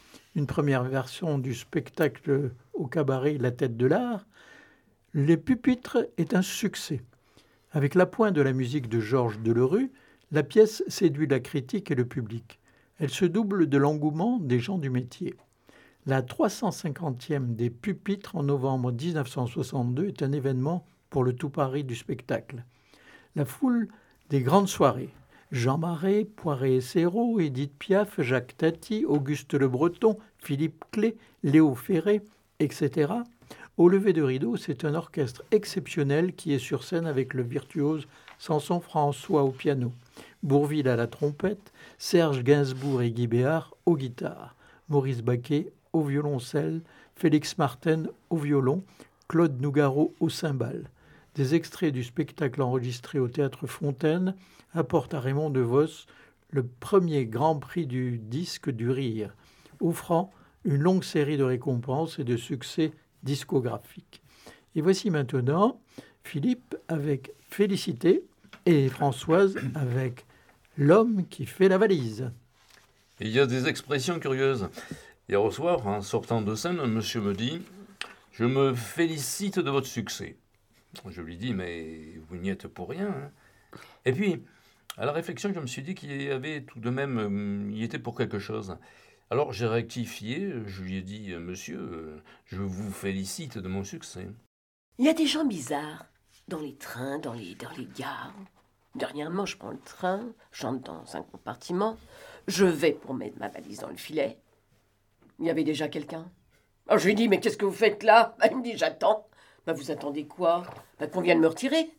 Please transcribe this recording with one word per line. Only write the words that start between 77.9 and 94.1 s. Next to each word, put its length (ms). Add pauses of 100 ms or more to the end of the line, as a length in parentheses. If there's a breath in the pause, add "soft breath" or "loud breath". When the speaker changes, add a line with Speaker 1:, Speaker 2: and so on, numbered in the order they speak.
Speaker 2:
Je 140
me 300
félicite 840
de 120
votre 160
succès. » 500 (720)
Je 120
lui 160
dis, « 180
Mais 640 (100)
vous 80
n'y 120
êtes 180
pour 220
rien, 180
hein. » 240 (760 soft breath)
Et 60
puis, 320 (540 soft breath)
à 80
la 60
réflexion, 420
je 60
me 80
suis 140
dit 140
qu'il 260
y 100
avait 300
tout 180
de 100
même, 280
euh, 540
il 60
y 60
était 160
pour 160
quelque 240
chose. 380 (520 soft breath)
Alors 220
j'ai 160
rectifié, 840 (120)
je 160
lui 160
ai 40
dit, « 380
Monsieur, 400
euh, 380 (280 soft breath)
je 160
vous 300
félicite 640
de 100
mon 160
succès. » 440 (720)